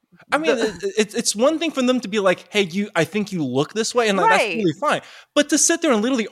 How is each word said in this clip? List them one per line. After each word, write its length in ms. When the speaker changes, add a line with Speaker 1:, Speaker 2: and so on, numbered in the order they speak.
Speaker 1:
I 60
mean, 180
Speaker 2:
The 20
Speaker 1:
it, 400
it's, 160
it's 220
one 220
thing 140
for 100
them 180
to 80
be 120
like, 320
"Hey, 100
you, 340
I 80
think 280
you 120
look 300
this 200
way," 140
and, 100
like, 120
that's 140
Speaker 2:
Right. 80
Speaker 1:
totally 280
fine. 200
But 160
to 80
sit 240
there 100
and 100
literally 300